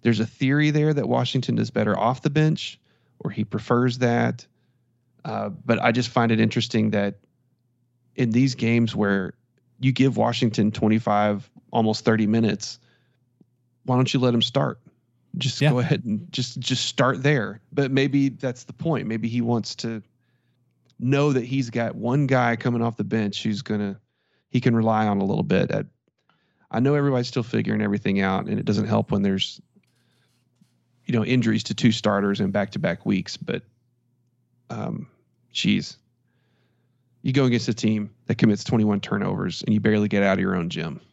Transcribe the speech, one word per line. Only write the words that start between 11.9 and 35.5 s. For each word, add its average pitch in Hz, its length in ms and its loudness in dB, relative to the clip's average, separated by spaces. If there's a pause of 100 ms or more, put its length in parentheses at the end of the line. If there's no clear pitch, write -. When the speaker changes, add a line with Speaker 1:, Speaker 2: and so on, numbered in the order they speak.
Speaker 1:
thirty 110 220 2
minutes, 104 520 0 (1040)
why 127 120 2
don't 127 160 2
you 127 80 2
let 123 140 4
him 117 80 2
start? 139 380 -2 (580)
Just - 240 -2
Speaker 2:
Yeah. 151 80 4
Speaker 1:
go 123 80 2
ahead 123 260 0
and 107 260 -4
just, - 300 -6
just 127 240 -4
start 131 380 0
there. 113 380 0 (120)
But 139 180 0
maybe 139 380 2
that's 127 360 -6
the - 100 -18
point. 151 340 -4
Maybe 113 200 -4
he 120 120 -2
wants 117 360 -2
to 113 260 -8 (960)
know 143 340 2
that 131 120 2
he's 127 260 -2
got 117 240 -4
one 131 320 0
guy 123 300 2
coming 117 260 0
off 117 160 -2
the 104 60 -2
bench 104 380 -2
who's 104 200 -2
gonna, 104 360 -4 (520)
he 123 100 0
can 120 160 2
rely 110 300 2
on 101 160 2
a - 20 0
little 101 180 -2
bit. 101 300 2
I, 104 120 -2 (840)
I 113 100 -2
know 139 140 2
everybody's 135 340 2
still 120 140 -2
figuring 107 380 -2
everything 101 400 0
out, 95 240 0
and 104 140 -4
it 104 80 -4
doesn't 104 220 0
help 110 220 0
when 101 120 0
there's, 98 360 -2 (1500)
you - 80 -2
know, 110 100 2
injuries 113 400 2
to - 100 -6
two 117 180 4
starters 101 480 0
in 98 100 0
back-to-back 98 560 -2
weeks. 101 320 -2
But, - 240 -6 (1080)
um, 113 400 -10 (420)